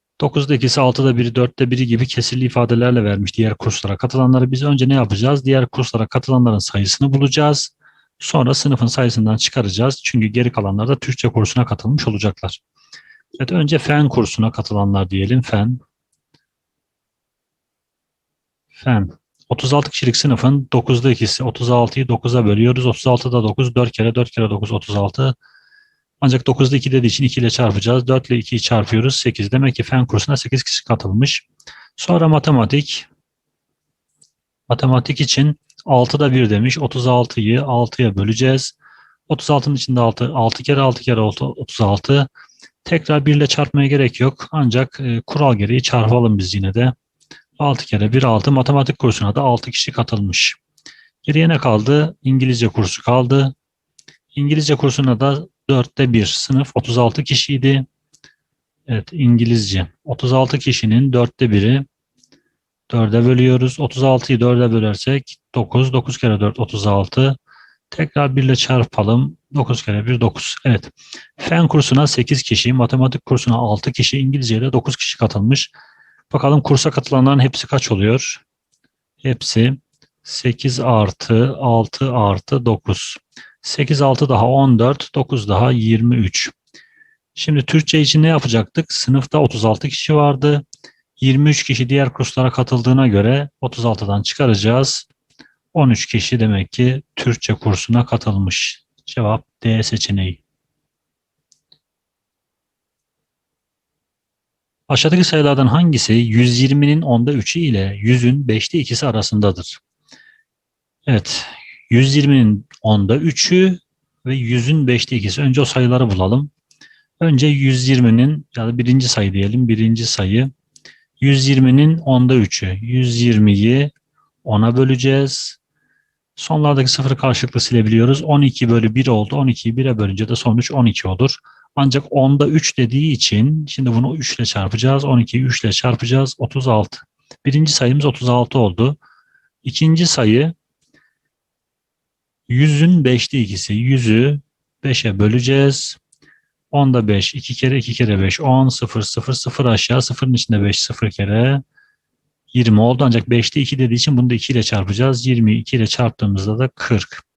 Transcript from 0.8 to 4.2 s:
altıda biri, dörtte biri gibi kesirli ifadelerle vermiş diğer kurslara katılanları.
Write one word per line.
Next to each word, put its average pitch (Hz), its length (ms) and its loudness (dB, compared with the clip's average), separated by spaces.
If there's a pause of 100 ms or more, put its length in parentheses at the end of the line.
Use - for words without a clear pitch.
altıda 127 360 2
biri, 117 180 -2
dörtte 123 360 -2
biri 127 160 0
gibi 117 200 0
kesirli 127 380 -4
ifadelerle 120 600 2
vermiş 101 320 -2
diğer 110 180 0
kurslara 101 420 -4
katılanları. 127 560 2